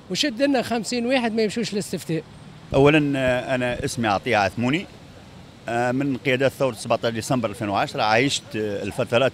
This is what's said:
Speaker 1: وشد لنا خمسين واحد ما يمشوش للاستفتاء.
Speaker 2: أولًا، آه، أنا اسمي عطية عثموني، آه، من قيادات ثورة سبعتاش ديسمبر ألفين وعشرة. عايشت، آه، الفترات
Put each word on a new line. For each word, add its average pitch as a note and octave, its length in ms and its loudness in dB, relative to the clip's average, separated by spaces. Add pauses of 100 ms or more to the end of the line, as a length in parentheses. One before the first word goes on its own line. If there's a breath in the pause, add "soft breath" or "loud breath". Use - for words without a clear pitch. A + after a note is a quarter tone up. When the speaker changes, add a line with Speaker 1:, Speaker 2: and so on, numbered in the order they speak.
(100)
Speaker 1:
وشد A3+ 320 -2
لنا C#4 200 2
خمسين A#3 440 -2
واحد A#3+ 280 0
ما A3+ 80 2
يمشوش G#3+ 300 -2
للاستفتاء. E3 500 -4 (520)
Speaker 2:
أولًا، C#3+ 420 6
آه، B2+ 380 0
أنا B2 300 -2
اسمي B2 240 -2
عطية B2+ 280 2
عثموني، A#2 500 0 (840)
آه، A#2+ 240 0
من C3+ 240 -2
قيادات B2+ 360 2
ثورة C3 220 -2
سبعتاش A#2 380 -2
ديسمبر A2+ 380 -2
ألفين G#2 180 -6
وعشرة. B2+ 340 -2
عايشت، A#2 540 0
آه، G#2 260 -4
الفترات A#2 520 0